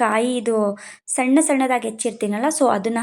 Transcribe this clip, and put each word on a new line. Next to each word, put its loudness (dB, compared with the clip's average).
ಕಾಯಿ 2
ಇದು 0
ಸಣ್ಣ 4
ಸಣ್ಣದಾಗಿ 0
ಹೆಚ್ಚಿರ್ತೀನಲ್ಲ, -4
so 4
ಅದನ್ನ -2